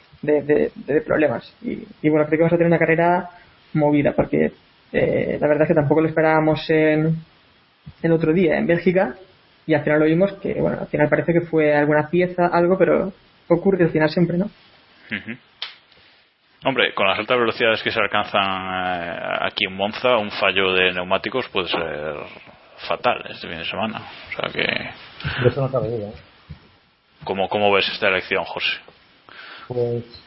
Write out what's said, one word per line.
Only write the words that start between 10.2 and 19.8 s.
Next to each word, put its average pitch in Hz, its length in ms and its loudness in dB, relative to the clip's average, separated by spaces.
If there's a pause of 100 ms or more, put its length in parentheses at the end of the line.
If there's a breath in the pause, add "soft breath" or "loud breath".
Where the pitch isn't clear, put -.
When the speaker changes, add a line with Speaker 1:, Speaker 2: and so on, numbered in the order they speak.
Speaker 1:
que, 147 280 -6
bueno, 151 200 -2
al - 60 -8
final 147 220 0
parece 151 240 0
que 165 140 0
fue 151 280 2
alguna 147 320 2
pieza, 175 460 0
algo, 175 240 2
pero 170 340 2 (360)
ocurre 175 360 2
al 160 80 2
final 156 180 2
siempre, 170 280 0
¿no? 185 80 0
Speaker 2:
Ujú. - 920 -14 (1300)
Hombre, 127 300 0
con 104 140 0
las 95 100 0
altas 110 220 0
velocidades 113 420 0
que - 80 -4
se 110 100 -2
alcanzan, 104 440 0
eh, 92 760 -4 (220)
aquí 95 240 -2
en 92 100 -6
Monza, 107 420 0